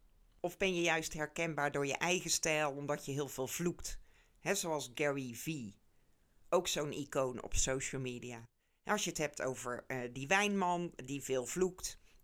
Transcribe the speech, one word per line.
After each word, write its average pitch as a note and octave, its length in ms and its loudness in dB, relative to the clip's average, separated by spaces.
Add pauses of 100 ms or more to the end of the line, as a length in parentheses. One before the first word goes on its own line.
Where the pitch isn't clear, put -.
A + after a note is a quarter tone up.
(400)
Of F3 180 -2
ben F#3+ 180 2
je E3+ 60 4
juist D#3+ 320 2
herkenbaar D3+ 580 0
door C#3+ 140 2
je C#3 120 0
eigen E3+ 320 2
stijl, D3+ 420 2
omdat C#3+ 340 -4
je C#3 60 -4
heel C#3 160 -2
veel C3 200 -4
vloekt. - 520 -4 (460)
Hè, F#3+ 100 4
zoals D3+ 400 -2
Gary C#3 380 0
V. A2 140 -8 (1000)
Ook E3+ 180 4
zo'n D3 240 0
icoon C3 520 0
op - 100 -2
social C3+ 480 2
media. B2 420 -6 (400)
En - 80 -2
als G#3 120 2
je F3 60 0
het E3 100 -6
hebt D3 220 0
over, B2 460 -2
eh, C3 120 -2 (140)
die C3+ 140 -8
wijnman F#3 680 2
die C3+ 280 -8
veel C3 220 0
vloekt, - 540 -2 (240)